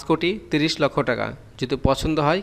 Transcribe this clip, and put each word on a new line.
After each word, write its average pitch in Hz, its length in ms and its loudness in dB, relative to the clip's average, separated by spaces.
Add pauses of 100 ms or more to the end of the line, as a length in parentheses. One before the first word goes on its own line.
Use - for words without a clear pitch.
কোটি 165 220 2 (220)
তিরিশ 156 220 2 (100)
লক্ষ 135 140 0 (120)
টাকা। 110 160 -2 (340)
যদি 131 160 -4 (120)
পছন্দ 151 300 0 (100)
হয়, 175 140 2